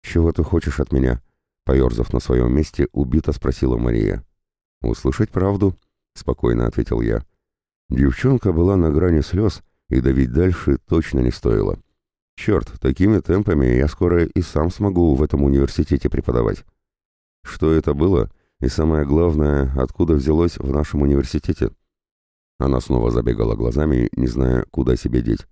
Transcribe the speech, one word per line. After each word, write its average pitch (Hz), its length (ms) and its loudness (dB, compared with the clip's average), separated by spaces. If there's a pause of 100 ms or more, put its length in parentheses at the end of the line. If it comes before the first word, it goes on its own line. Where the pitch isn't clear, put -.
"Чего 85 280 0
ты 90 120 -2
хочешь 80 360 -2
от 71 120 -4
меня?" 64 300 0 (420)
поёрзав 62 480 0
на 62 80 -2
своём 62 360 0
месте, 73 360 -2
убито 71 400 -2
спросила 64 460 -2
Мария. 55 480 -2 (560)
"Услышать 65 480 -2
правду", 95 460 0 (400)
спокойно 60 500 -2
ответил 57 360 -2
я. 57 220 -2 (640)
Девчонка 69 640 2
была 87 240 2
на 85 140 2
грани 80 320 2
слёз, 95 400 -2 (280)
и 64 120 2
давить 65 320 2
дальше 82 540 0
точно 78 320 0
не 62 120 2
стоило. 50 460 -2 (580)
"Чёрт, - 440 -2
такими 92 400 2
темпами 87 460 0
я 64 220 2
скоро 85 380 0
и - 160 -2
сам 80 300 -2
смогу 87 420 2
в 65 80 0
этом 71 220 0
университете 69 680 0
преподавать". 60 560 -2 (800)
"Что - 280 -2
это 80 220 2
было? 76 380 0 (280)
И 64 80 -2
самое 78 380 0
главное, 73 680 2
откуда 78 400 0
взялось 78 420 0
в 67 140 -4
нашем 73 320 -2
университете?" 69 680 -2 (840)
Она 67 220 0
снова 60 320 0
забегала 55 440 0
глазами, 60 580 0
не 64 140 -2
зная, 62 440 0
куда 62 240 0
себя 60 260 -2
деть. 55 300 -4